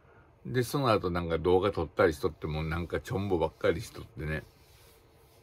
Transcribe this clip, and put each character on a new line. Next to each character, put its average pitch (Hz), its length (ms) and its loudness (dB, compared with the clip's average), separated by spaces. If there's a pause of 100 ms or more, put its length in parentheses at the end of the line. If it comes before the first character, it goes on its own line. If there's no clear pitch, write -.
(460)
で、 123 160 0
そ 147 160 -4
の 127 140 2
後 92 180 2
な 87 100 -2
ん 85 80 -4
か 82 100 0
動 90 200 6
画 98 140 2
撮 85 140 -2
っ - 20 -16
た - 180 4
り 82 60 4
し - 80 -10
と 92 80 0
っ 80 40 -2
て - 140 -10
も 78 160 -4
な 80 160 -4
ん 85 80 -4
か 80 140 -4
ち - 100 -12
ょ 110 80 -2
ん 101 100 -2
ぼ 90 100 2
ば 80 100 2
っ - 60 -10
か 98 180 0
り 85 80 -6
し - 100 -12
と 82 120 -16
っ - 20 -14
て - 220 -12
ね。 78 180 -6 (1000)